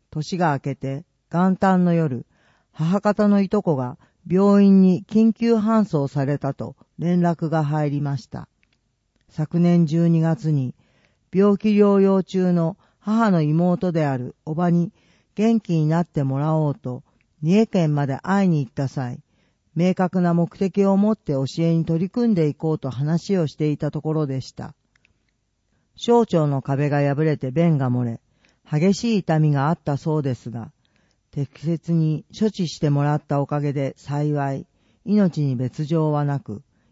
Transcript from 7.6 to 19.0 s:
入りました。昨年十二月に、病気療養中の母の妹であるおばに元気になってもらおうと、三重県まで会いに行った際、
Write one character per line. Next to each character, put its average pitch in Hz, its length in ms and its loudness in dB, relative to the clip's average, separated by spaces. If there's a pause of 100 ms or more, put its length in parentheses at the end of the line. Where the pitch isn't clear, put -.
入 151 260 -2
り 143 120 -4
ま 139 160 -4
し - 100 -12
た。 - 220 -14 (840)
昨 156 240 -2
年 175 280 4
十 165 220 2
二 165 120 2
月 160 300 -2
に、 131 240 -2 (580)
病 196 240 2
気 220 120 -2
療 202 300 4
養 190 220 4
中 180 320 -2
の 165 240 0 (220)
母 220 320 0
の 165 100 2
妹 175 500 0
で 156 140 0
あ 135 100 -2
る 123 200 -8 (100)
お 156 80 -8
ば 175 160 0
に 170 220 0 (420)
元 220 260 0
気 180 140 -4
に 156 140 2
な 165 140 2
っ 165 40 -2
て 147 180 -4
も 135 140 -2
ら 156 180 0
お 151 140 0
う 139 60 -4
と、 127 280 -12 (380)
三 165 140 2
重 220 100 4
県 160 300 0
ま 143 100 0
で 131 160 -6
会 196 240 0
い 185 40 4
に 147 140 0
行 - 60 -8
っ - 20 -20
た 139 160 -4
際、 127 360 -8 (520)